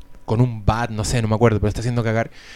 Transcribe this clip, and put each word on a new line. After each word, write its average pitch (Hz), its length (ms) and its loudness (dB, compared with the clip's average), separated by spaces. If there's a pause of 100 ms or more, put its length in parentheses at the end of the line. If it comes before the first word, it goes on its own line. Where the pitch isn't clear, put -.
(240)
con 113 160 2
un 117 240 0
bat, 113 260 0
no 107 120 -2
sé, 120 180 0
no 110 60 0
me 107 80 0
acuerdo, 110 240 4
pero 104 100 0
está 110 120 -4
haciendo 120 240 -2
cagar. 113 260 -2 (260)